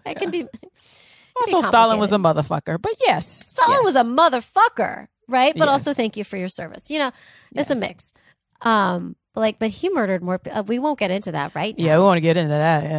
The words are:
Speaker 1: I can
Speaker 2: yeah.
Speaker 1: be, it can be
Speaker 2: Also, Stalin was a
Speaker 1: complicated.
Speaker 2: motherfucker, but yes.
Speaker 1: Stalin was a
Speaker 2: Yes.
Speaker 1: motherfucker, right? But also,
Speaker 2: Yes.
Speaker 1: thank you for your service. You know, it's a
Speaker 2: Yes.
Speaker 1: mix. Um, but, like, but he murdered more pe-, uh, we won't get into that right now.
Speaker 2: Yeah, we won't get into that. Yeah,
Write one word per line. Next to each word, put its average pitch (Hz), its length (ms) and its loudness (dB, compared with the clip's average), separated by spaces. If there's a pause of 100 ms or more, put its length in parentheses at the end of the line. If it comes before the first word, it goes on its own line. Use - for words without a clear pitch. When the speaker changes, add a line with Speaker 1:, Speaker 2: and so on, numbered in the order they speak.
Speaker 1:
I 359 100 -10
can - 100 -8
Speaker 2:
yeah. 339 60 -4
Speaker 1:
be, 349 100 -4
it 247 120 -10
can - 80 -20 (840)
be 440 80 2
Speaker 2:
Also, 359 80 4
Stalin 226 360 4
was 202 140 0
a 208 60 4
Speaker 1:
complicated. 156 260 2 (320)
Speaker 2:
motherfucker, 180 60 -12
but 440 180 -2
yes. 440 260 0
Speaker 1:
Stalin 508 560 0
was 370 140 2
a 247 80 6
Speaker 2:
Yes. 233 60 -2
Speaker 1:
motherfucker, 285 960 0 (180)
right? 262 300 2
But 294 120 2
also, 277 220 0
Speaker 2:
Yes. 285 60 -4
Speaker 1:
thank 226 200 -2
you 208 60 -8
for 202 140 -10
your 185 140 -6
service. - 400 -14
You 302 100 -4
know, 269 100 -2 (440)
it's - 160 -2
a 285 40 0
Speaker 2:
Yes. 233 60 -2
Speaker 1:
mix. - 320 -10 (480)
Um, 180 560 0 (180)
but, 220 60 -6
like, 220 180 0
but 220 120 -2
he 330 180 -6
murdered 202 340 0
more 180 160 -4
pe-, - 140 -14
uh, 214 100 -4
we 226 160 -4
won't 294 200 -2
get 190 120 -2
into 190 220 -6
that 147 240 -6
right 196 200 -6
now. - 80 -2
Speaker 2:
Yeah, 156 140 4
we 185 60 6
won't 180 180 4
get 165 140 2
into 160 140 0
that. 151 340 2
Yeah, 156 140 -4